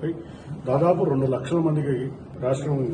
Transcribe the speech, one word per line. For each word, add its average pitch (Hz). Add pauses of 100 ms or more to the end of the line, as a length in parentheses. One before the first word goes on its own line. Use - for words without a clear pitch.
అయ్యి, 165 (540)
దాదాపు 175 (100)
రెండు 135
లక్షల 160
మందికి, 143 (480)
రాష్ట్రం 139 (180)